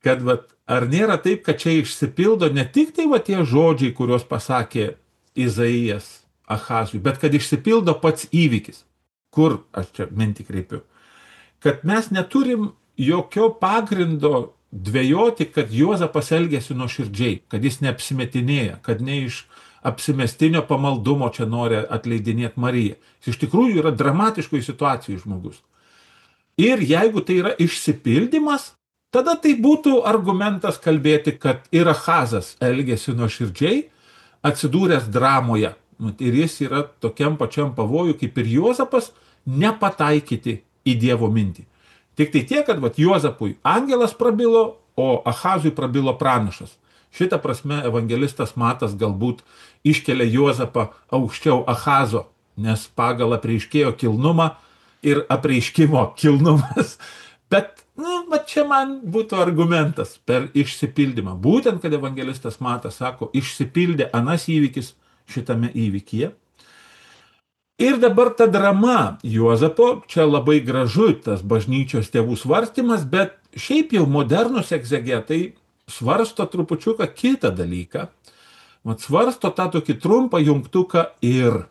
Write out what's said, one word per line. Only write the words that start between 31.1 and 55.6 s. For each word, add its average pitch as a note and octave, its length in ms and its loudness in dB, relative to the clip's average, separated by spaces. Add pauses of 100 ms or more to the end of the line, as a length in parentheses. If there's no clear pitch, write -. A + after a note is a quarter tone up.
kad B2+ 320 -4
ir E3 220 4
Ahazas C3 680 -2
elgėsi B2+ 600 -2
nuoširdžiai, B2 720 -2 (560)
atsidūręs D3 640 0
dramoje. A#2+ 640 2 (200)
Nu, G#2+ 200 -8
ir A#2+ 220 -2
jis D#3+ 260 0
yra C#3+ 220 -2 (100)
tokiam D3 440 -2
pačiam C3 380 -4
pavojui, D3 420 0
kaip A#2+ 220 -6
ir A2+ 100 -2
Juozapas, A#3+ 640 0 (360)
nepataikyti D3 1120 -2 (180)
į B2+ 160 0
Dievo A#2 340 0
mintį. G#2 360 -2 (520)
Tik D3+ 140 0
tai B2+ 120 2
tiek, D4 220 0
kad, G3 140 -2
vat, B2 200 -4
Juozapui C#3+ 640 0
angelas A#3+ 520 0
prabilo, A3+ 500 2 (280)
o B2+ 300 0
Ahazui D#3 520 -2
prabilo C3 400 -2
pranašas. B2 640 -2 (380)
Šita F3+ 220 0
prasme C#3 460 -6
evangelistas A#2+ 720 -2
Matas A#2 420 -2
galbūt A2 460 -2 (380)
iškelia C3+ 440 0
Juozapą B2 600 0 (200)
aukščiau B2+ 560 0
Ahazo, B2 640 0 (320)
nes A2 300 -2
pagal A#2+ 480 0
apreiškėjo A#2 580 0
kilnumą D3+ 560 2 (540)
ir C#3+ 200 2
apreiškimo C3 920 2